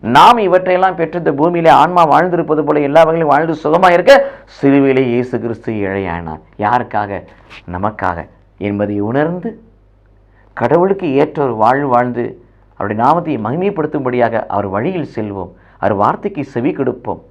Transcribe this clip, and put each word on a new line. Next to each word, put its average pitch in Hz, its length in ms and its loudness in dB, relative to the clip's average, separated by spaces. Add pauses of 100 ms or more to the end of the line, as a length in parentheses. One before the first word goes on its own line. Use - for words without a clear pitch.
(160)
நாம் 220 300 8
இவற்றையெல்லாம் 180 540 2
பெற்று 165 220 -4
இந்த 156 180 0
பூமியிலே 165 320 2 (100)
ஆன்மா 175 300 4
வாழ்ந்திருப்பது 160 560 0
போல 147 200 2
எல்லா 151 200 4
வகையிலும் 160 240 0
வாழ்ந்து 160 320 0
சுகமாக 175 340 4
இருக்க 180 160 6 (440)
சிலுவையிலே 139 540 2
இயேசு 123 320 -2
கிறிஸ்து 113 300 -8 (160)
ஏழையானார். 85 520 -6 (220)
யாருக்காக? 104 580 -2 (540)
நமக்காக 92 420 -4 (520)
என்பதை 101 280 -4 (120)
உணர்ந்து 170 420 -4 (1120)
கடவுளுக்கு 180 460 0 (140)
ஏற்ற 156 260 -2
ஒரு 117 160 -4
வாழ்வு 135 300 2
வாழ்ந்து 120 320 0 (520)
அவருடைய 104 260 -4
நாமத்தை 156 320 0 (100)
மகிமைப்படுத்தும்படியாக 135 880 -2 (180)
அவர் 101 220 -2
வழியில் 147 400 -4
செல்வோம். 98 360 -8 (300)
அவர் - 220 0
வார்த்தைக்கு 151 400 -4 (100)
செவி 127 260 -2
கொடுப்போம். 113 520 -6